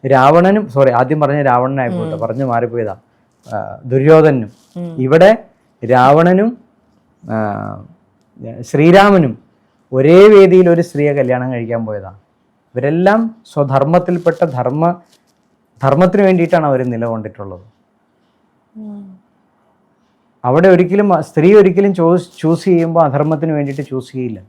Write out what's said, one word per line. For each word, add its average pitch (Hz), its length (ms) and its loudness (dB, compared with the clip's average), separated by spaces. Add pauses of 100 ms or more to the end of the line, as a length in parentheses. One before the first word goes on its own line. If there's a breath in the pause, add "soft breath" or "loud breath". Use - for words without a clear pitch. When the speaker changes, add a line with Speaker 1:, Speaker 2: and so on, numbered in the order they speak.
(120)
Speaker 1:
രാവണനും, 170 580 4
സോറി, 131 200 2
ആദ്യം 131 300 -2
പറഞ്ഞ 147 220 -2
രാവണനായി 127 460 -2
പോട്ടെ, 175 260 -8
Speaker 2:
ഉം. 156 60 -10
Speaker 1:
പറഞ്ഞു 113 240 -6
മാറിപ്പോയതാ. 117 520 -6 (580)
ആ, - 300 -12
ദുര്യോധനനും. 135 640 2 (260)
Speaker 2:
ഉം. 175 280 -12
Speaker 1:
ഇവിടെ 165 260 4 (600)
രാവണനും, 170 680 2 (760)
ആ, - 20 -6 (1200)
ശ്രീരാമനും 170 800 2 (540)
ഒരേ 160 360 6
വേദിയിൽ 185 420 6
ഒരു 170 180 0
സ്ത്രീയെ 147 240 -4
കല്യാണം 127 400 -4
കഴിക്കാൻ 117 340 -8
പോയതാ. 98 260 -12 (600)
ഇവരെല്ലാം 185 640 -2 (160)
സ്വധർമ്മത്തിൽപ്പെട്ട 165 920 -2
ധർമ്മ, 147 500 -4 (880)
ധർമ്മത്തിന് 175 400 0
വേണ്ടിയിട്ടാണ് 175 440 0
അവർ 131 240 -2
നിലകൊണ്ടിട്ടുള്ളത്. 107 760 -10 (1120)
Speaker 2:
ഉം. 202 400 -20 (1300)
Speaker 1:
അവിടെ 151 240 2
ഒരിക്കലും 185 460 2
അ-, 156 60 -2
സ്ത്രീ 160 340 0
ഒരിക്കലും 196 400 2
ചോസ്-, 175 440 -2
ചൂസ് 160 260 -2
ചെയ്യുമ്പോൾ 165 400 0
അധർമ്മത്തിന് 151 480 -4
വേണ്ടിയിട്ട് 143 380 -6
ചൂസ് 131 220 -12
ചെയ്യില്ല. 123 360 -10